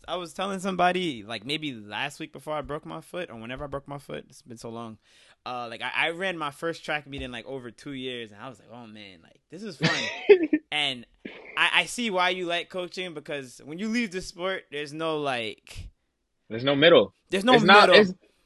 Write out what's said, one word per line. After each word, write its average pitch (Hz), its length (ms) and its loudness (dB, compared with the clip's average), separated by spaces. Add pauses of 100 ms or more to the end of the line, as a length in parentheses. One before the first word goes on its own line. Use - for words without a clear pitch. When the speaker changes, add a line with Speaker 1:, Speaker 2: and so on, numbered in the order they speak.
Speaker 1:
I 170 100 -6
was 175 180 -10
telling 196 240 -6
somebody, 180 640 0
like, 107 240 -10
maybe 151 260 -4
last 110 480 -8
week 156 120 -10
before 147 220 -10
I 151 60 -4
broke 143 240 -8
my 160 160 -12
foot, 175 300 -12
or 117 60 -14
whenever 127 280 -10
I - 20 -10
broke 139 220 -10
my 143 80 -10
foot, 147 320 -12
it's - 140 -20
been 117 160 -18
so 120 100 -14
long. 113 300 -12 (480)
Uh, 120 240 -8
like, 117 100 -14
I, 120 160 -4
I 151 140 2
ran 180 260 -4
my 151 140 -4
first 165 340 -8
track 151 220 -6
meet 139 160 -10
in, 127 100 -10
like, 117 140 -12
over 127 240 -12
two 143 220 -14
years, 123 380 -10
and 101 120 -20
I 131 80 -14
was 117 80 -20
like, - 120 -20
"Oh, 117 160 -18
man, 104 360 -20
like, - 180 -20 (100)
this 180 120 -14
is 196 160 -12
fun." - 120 2 (380)
Speaker 2:
<laughs> 330 420 4
Speaker 1:
And 139 340 -2 (520)
I, 165 180 4
I 175 100 4
see 233 260 -4
why 180 200 2
you 185 160 -4
like 170 240 -2
coaching, 180 440 -8
because 143 500 -10
when 151 140 -12
you 220 100 -4
leave 226 220 -2
the 180 120 -8
sport, 185 480 -6
there's 143 220 -10
no, 160 260 -4
like, 123 680 -6 (600)
Speaker 2:
There's 117 160 -6
no 143 100 4
middle. 139 400 8 (160)
Speaker 1:
There's 190 140 0
no 254 100 8
Speaker 2:
It's 226 100 8
not, 196 240 10
Speaker 1:
middle. 185 140 10
Speaker 2:
it's, 185 120 0 (300)